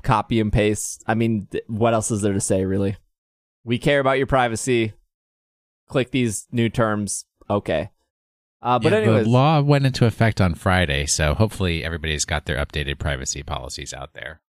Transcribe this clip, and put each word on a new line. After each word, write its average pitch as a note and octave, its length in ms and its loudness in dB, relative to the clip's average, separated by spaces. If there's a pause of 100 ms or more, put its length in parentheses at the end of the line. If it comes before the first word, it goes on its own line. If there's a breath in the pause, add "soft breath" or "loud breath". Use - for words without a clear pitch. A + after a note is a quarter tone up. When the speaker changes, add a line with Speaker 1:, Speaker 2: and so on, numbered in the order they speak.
Speaker 1:
copy A2+ 360 2
and G#2+ 120 2
paste. - 560 0
I A2+ 80 2
mean, A2+ 360 0
th-, - 160 -6
what A#2 260 0
else A2 180 0
is G#2 100 0
there G2+ 120 2
to G2 80 0
say, F#2+ 240 0
really? F#2+ 320 -2 (680)
We A#2 160 -2
care C#3+ 200 2
about C3+ 180 2
your C3+ 100 0
privacy. A#2 640 0 (960)
Click - 240 -2
these A#2+ 400 0
new A#2 180 2
terms. G#2 560 -2 (240)
Okay. F#2+ 400 0 (720)
Uh, B2 180 0
but D3+ 120 2
Speaker 2:
Yeah, G#3+ 80 2
Speaker 1:
anyways. A#2 260 2
Speaker 2:
the A2+ 40 0
law C#3+ 320 4
went C#3+ 240 2
into C3 200 2
effect A2 360 2
on F2 140 2
Friday, D#2+ 500 0
so D2+ 300 0
hopefully F#2 480 -2
everybody's D#2 420 -4
got D2+ 200 -4
their C2 120 -4
updated C#2+ 420 -6
privacy C#2 440 -6
policies C2+ 500 -10
out C2+ 200 -14
there. - 280 -14 (120)